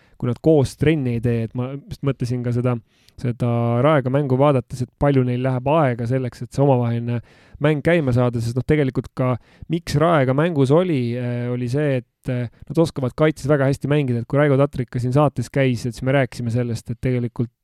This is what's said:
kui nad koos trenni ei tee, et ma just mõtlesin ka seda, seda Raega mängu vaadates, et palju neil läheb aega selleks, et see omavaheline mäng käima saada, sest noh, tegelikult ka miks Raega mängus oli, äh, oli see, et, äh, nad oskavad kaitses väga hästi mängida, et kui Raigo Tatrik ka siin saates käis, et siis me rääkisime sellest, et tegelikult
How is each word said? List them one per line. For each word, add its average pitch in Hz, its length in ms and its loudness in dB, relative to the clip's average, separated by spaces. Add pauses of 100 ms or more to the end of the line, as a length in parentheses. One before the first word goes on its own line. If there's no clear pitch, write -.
(200)
kui 123 80 -2
nad 120 140 -4
koos 151 340 4
trenni 139 400 0
ei 117 80 -4
tee, 117 220 0
et - 80 -14
ma 123 220 -6
just - 280 -14
mõtlesin 127 400 -2
ka 120 80 -2
seda, 123 220 0 (460)
seda 123 300 -2 (340)
Raega 143 260 2
mängu 135 300 0
vaadates, 135 420 0
et 123 160 -6
palju 143 260 2
neil 123 200 -2
läheb 131 260 -2
aega 127 400 2
selleks, 131 320 -4
et 120 100 -12
see 139 120 2
omavaheline 120 560 0 (400)
mäng 147 240 0
käima 165 320 2
saada, 123 240 0
sest 117 160 -6
noh, 127 100 -2
tegelikult 139 480 0
ka 127 200 0 (340)
miks 170 320 -4
Raega 147 340 4
mängus 143 380 2
oli, 151 440 2
äh, 123 360 -4
oli 123 160 -4
see, 135 320 0
et, - 320 -14
äh, 123 140 -4 (220)
nad 147 120 0
oskavad 139 360 -2
kaitses 156 320 0
väga 135 200 2
hästi 143 200 -2
mängida, 135 340 0
et 117 60 -10
kui 139 120 0
Raigo 147 200 4
Tatrik 139 300 -2
ka 127 100 -6
siin 127 120 -2
saates 135 400 2
käis, 131 340 0
et 117 100 -6
siis - 80 -10
me 135 120 2
rääkisime 123 360 -2
sellest, 120 380 -4
et 117 100 -10
tegelikult 120 520 -4 (120)